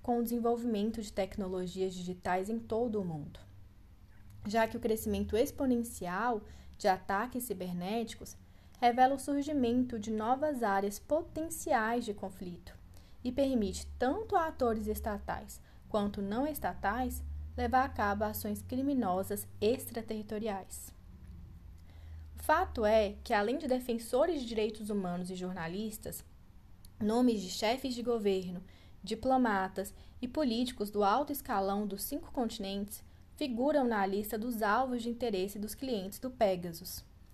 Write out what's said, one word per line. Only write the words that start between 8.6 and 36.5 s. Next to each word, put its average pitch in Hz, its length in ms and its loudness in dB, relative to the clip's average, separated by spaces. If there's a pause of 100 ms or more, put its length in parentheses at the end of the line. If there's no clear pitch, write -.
revela 254 360 8
o 269 40 0
surgimento 262 800 2
de 220 120 -4
novas 247 520 2
áreas 202 360 2
potenciais 294 1040 0
de 208 80 -2
conflito 185 640 -10 (480)
e 247 80 -2
permite 247 540 2 (120)
tanto 392 380 2
a 330 120 4
atores 226 380 2
estatais 208 760 -4 (280)
quanto 202 320 0
não 214 260 0
estatais 247 800 -2 (320)
levar 254 280 4
a 254 40 0
cabo 208 360 2
ações 208 360 -2
criminosas 208 880 0 (120)
extraterritoriais. 214 1300 -2 (1400)
O - 40 -12
fato 320 420 2
é 208 400 6
que, - 80 -4
além 220 240 4
de 330 100 -4
defensores 254 760 2
de 233 40 -4
direitos 220 440 -2
humanos 180 400 -2
e 190 40 -6
jornalistas, 180 880 -6 (760)
nomes 226 400 4
de 180 80 -6
chefes 247 460 0
de 240 80 -4
governo, 196 600 0 (400)
diplomatas 220 920 2 (260)
e 247 80 -4
políticos 240 600 0
do 208 120 2
alto 254 300 6
escalão 208 540 0
dos 196 160 -6
cinco - 280 -6
continentes 202 720 -4 (340)
figuram 277 480 2
na 214 220 2
lista 208 320 0
dos 226 240 -2
alvos 240 400 4
de 233 80 -2
interesse 202 480 -2
dos 208 160 -6
clientes 202 440 -4
do 262 120 -6
Pegasus. 180 720 0 (300)